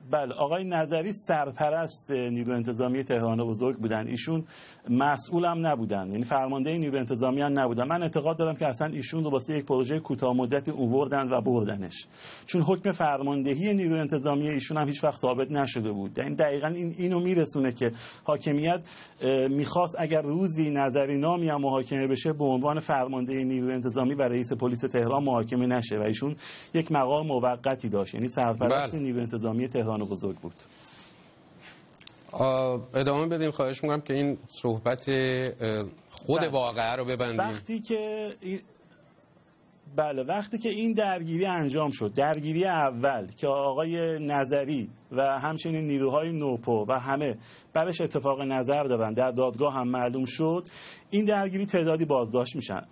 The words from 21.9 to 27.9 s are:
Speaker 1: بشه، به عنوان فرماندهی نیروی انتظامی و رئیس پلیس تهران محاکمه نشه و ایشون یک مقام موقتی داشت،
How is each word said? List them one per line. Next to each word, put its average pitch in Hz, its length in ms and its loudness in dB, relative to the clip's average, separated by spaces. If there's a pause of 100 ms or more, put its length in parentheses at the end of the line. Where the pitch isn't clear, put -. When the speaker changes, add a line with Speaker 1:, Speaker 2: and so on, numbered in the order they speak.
Speaker 1:
بشه، 135 260 0
به 147 120 0
عنوان 139 360 2
فرماندهی 131 640 0
نیروی 127 280 0
انتظامی 127 420 0
و 143 80 0
رئیس 120 300 0
پلیس 123 280 0
تهران 127 440 2
محاکمه 127 420 2
نشه 120 320 0
و 104 40 0
ایشون 110 340 -2 (380)
یک 160 180 2
مقام 147 340 2
موقتی 127 640 0
داشت، 98 260 0